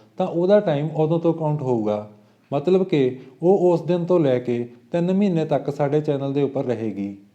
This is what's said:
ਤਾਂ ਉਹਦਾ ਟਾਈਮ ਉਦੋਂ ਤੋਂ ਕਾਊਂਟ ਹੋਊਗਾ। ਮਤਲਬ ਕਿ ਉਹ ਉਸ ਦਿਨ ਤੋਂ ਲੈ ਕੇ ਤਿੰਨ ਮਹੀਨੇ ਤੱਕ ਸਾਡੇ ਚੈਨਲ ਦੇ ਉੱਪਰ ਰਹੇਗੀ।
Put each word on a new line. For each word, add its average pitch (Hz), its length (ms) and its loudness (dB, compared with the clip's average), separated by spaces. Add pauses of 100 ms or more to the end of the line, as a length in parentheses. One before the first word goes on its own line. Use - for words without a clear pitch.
(180)
ਤਾਂ 185 100 -2
ਉਹਦਾ 185 320 2
ਟਾਈਮ 156 360 0
ਉਦੋਂ 156 240 0
ਤੋਂ 170 140 2
ਕਾਊਂਟ 151 280 -2
ਹੋਊਗਾ। 107 480 -2 (440)
ਮਤਲਬ 185 300 2
ਕਿ 135 360 0 (220)
ਉਹ 180 320 4
ਉਸ 165 80 0
ਦਿਨ 170 240 -2
ਤੋਂ 180 140 2
ਲੈ 127 200 2
ਕੇ 120 300 -4 (220)
ਤਿੰਨ 175 220 0
ਮਹੀਨੇ 185 320 0
ਤੱਕ 147 240 -2
ਸਾਡੇ 147 320 0
ਚੈਨਲ 139 320 -2
ਦੇ 143 80 0
ਉੱਪਰ 139 240 -2
ਰਹੇਗੀ। 101 520 -4 (180)